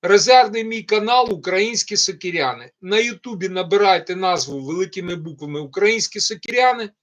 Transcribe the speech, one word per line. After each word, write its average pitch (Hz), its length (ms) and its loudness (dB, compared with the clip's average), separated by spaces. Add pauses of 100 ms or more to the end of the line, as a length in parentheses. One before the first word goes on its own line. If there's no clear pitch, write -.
Резервний 220 600 6
мій 226 180 -6
канал 233 500 2
«Українські 196 640 -2
сокиряни». 151 720 -4 (100)
На 190 180 -2
Ютубі 220 500 -4
набирайте 185 680 2
назву 170 440 -2
великими 175 560 -6
буквами 147 440 -10
«Українські 202 600 -2
сокиряни». 233 720 0 (120)